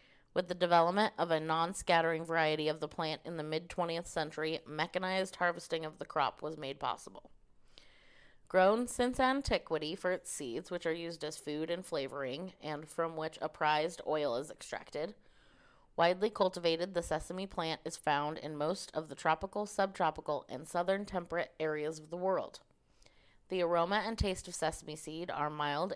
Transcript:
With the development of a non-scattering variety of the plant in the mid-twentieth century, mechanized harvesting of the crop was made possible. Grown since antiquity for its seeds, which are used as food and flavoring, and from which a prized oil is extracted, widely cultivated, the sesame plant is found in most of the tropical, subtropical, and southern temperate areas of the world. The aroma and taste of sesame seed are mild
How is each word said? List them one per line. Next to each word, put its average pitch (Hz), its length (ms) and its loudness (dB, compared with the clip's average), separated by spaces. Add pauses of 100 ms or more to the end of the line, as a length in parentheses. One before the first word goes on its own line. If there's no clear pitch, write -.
(340)
With 180 140 2
the 180 60 -4
development 175 640 6
of 170 120 2
a 160 100 4
non-scattering 165 840 2
variety 156 440 2
of 156 120 0
the 151 80 -2
plant 156 360 -4
in 170 120 -8
the 156 60 -4
mid-twentieth 170 640 -2
century, 156 600 -4
mechanized 185 680 -2
harvesting 170 480 -2
of 156 140 -10
the - 60 -10
crop - 380 -2
was 156 140 -6
made 139 220 -6
possible. - 520 -6 (1160)
Grown 208 400 6
since 247 320 0
antiquity 254 760 2
for 180 160 -2
its 180 200 -2
seeds, 139 400 -6
which 208 160 -6
are 165 60 2
used 170 300 -6
as 156 140 -6
food 151 340 -4
and 170 140 -4
flavoring, 139 800 -4
and 151 260 -6
from 165 280 -2
which 160 260 -4
a 156 60 -2
prized 156 580 2
oil 147 300 2
is 131 140 -4
extracted, - 640 -8 (840)
widely 185 340 6
cultivated, 175 640 2
the 170 80 2
sesame 180 440 -4
plant 160 380 -4
is 165 120 -6
found 147 420 0
in 151 180 -6
most 156 380 -2
of 156 140 -2
the - 60 -12
tropical, 190 520 0
subtropical, 180 840 0
and 143 180 -10
southern 185 380 0
temperate 170 560 -4
areas 156 380 -2
of 156 120 -16
the 170 60 -6
world. 180 440 0 (920)
The 185 120 2
aroma 175 440 4
and 226 100 -2
taste 190 320 0
of 180 60 -8
sesame 156 420 -4
seed 160 340 -8
are 147 200 0
mild 151 460 0